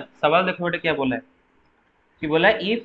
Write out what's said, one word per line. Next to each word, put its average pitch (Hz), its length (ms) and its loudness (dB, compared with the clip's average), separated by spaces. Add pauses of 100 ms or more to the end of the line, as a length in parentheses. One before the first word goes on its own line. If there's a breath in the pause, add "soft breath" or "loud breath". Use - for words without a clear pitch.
(220)
सवाल 165 240 2
देखो 175 200 -4
बेटे 170 120 -2
क्या 160 160 -2
बोला 131 220 -2
है, 113 60 -8 (1000)
कि 160 60 -6
बोला 160 200 4
है, 208 120 4
"If 214 260 -2